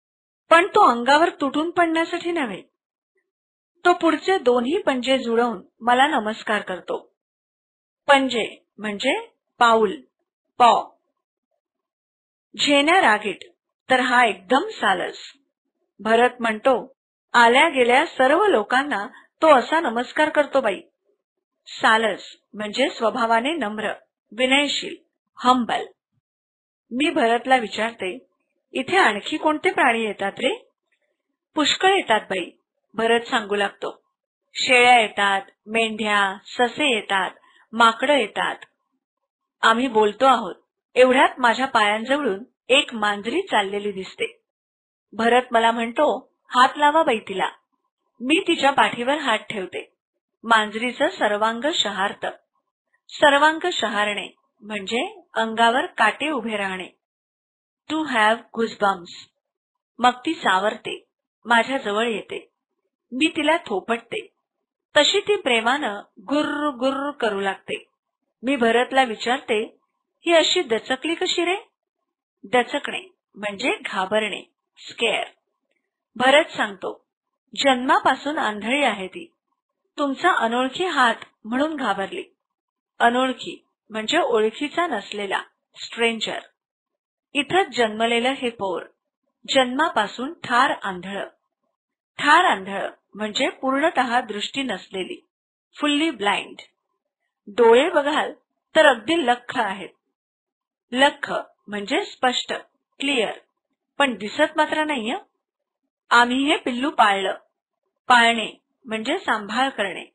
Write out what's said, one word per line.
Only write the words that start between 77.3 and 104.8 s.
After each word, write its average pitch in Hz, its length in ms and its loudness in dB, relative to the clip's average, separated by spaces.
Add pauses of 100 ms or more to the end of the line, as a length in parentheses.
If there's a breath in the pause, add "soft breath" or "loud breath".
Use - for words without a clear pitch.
"जन्मापासून 277 720 0
आंधळी 220 460 -2
आहे 202 240 -2
ती. 170 260 -18 (640)
तुमचा 294 340 0
अनोळखी 254 540 -2
हात 262 300 2 (300)
म्हणून 277 300 -2
घाबरली." 196 480 -6 (760)
अनोळखी 247 640 -2 (240)
म्हणजे 220 280 -4
ओळखीचा 277 720 -2
नसलेला, 202 540 -6 (340)
stranger. 226 640 -4 (920)
इथंच 285 440 -2
जन्मलेलं 233 520 0
हे 262 200 -4
पोर, 190 340 -6 (680)
जन्मापासून 262 840 -2
ठार 254 360 0 (140)
आंधळ. 190 420 -8 (920)
ठार 320 280 4
आंधळ 196 440 -4 (240)
म्हणजे 214 360 -4
पूर्णतः 262 720 0
दृष्टी 214 420 -8
नसलेली, 190 640 -10 (520)
fully 294 300 0
blind. 202 460 -4 (920)
डोळे 240 420 6
बघाल 285 440 0 (420)
तर 311 100 6
अगदी 285 400 2
लख्ख 240 340 -2
आहेत. 196 300 -6 (1000)
लख्ख 262 420 0 (340)
म्हणजे 208 380 -4
स्पष्ट, - 480 -2 (460)
clear, 269 340 -2 (640)
पण 269 180 0
दिसत 294 420 -2
मात्र 311 260 0